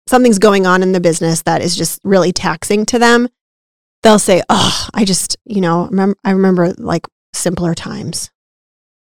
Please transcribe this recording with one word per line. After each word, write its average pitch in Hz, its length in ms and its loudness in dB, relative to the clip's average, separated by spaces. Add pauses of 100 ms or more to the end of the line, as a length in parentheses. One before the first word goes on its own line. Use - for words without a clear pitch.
something's 247 300 4
going 196 280 2
on 185 180 2
in 185 80 2
the 185 80 0
business 165 420 0
that 165 200 -2
is 170 140 -4
just - 280 -6
really 185 280 2
taxing 196 540 -2
to 247 120 -2
them. 240 300 4 (760)
They'll 214 160 6
say, 185 280 2
"Oh, - 460 -2
I 226 100 0
just, - 400 -4
you 202 160 -4
know, 170 300 0
remem-, 196 240 0 (100)
I 208 60 -2
remember, 185 480 2
like, - 280 -6 (260)
simpler 175 420 -4
times. - 560 -12 (720)